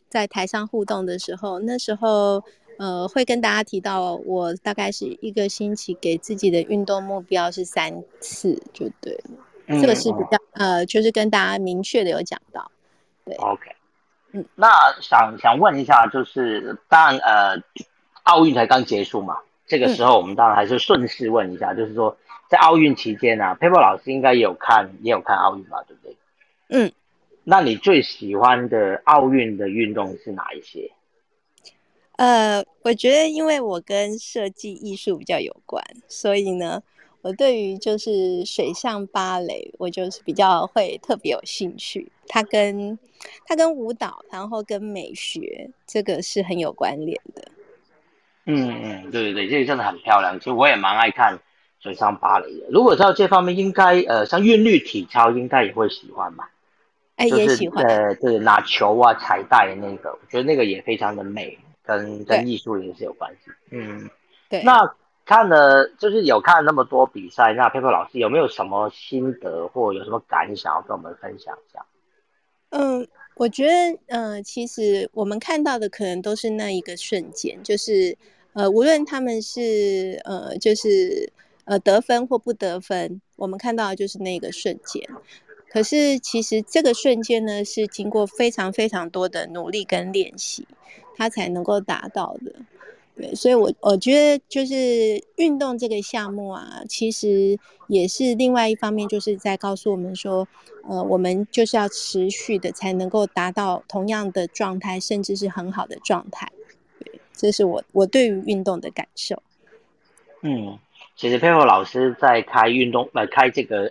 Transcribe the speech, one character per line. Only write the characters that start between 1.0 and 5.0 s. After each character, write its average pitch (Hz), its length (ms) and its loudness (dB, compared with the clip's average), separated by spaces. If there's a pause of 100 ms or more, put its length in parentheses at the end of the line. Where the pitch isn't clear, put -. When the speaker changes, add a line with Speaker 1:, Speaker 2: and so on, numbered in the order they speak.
Speaker 1:
的 180 140 -6
时 190 160 -12
候， 190 240 -10
那 233 180 -6
时 214 200 -6
候， 208 480 0 (340)
呃， 185 300 -6
会 254 160 0
跟 240 160 -2
大 220 100 0
家 214 140 0
提 196 160 -8
到 185 360 -4 (100)
我 175 300 -2
大 208 180 -6
概 202 180 -4
是 - 140 -10 (160)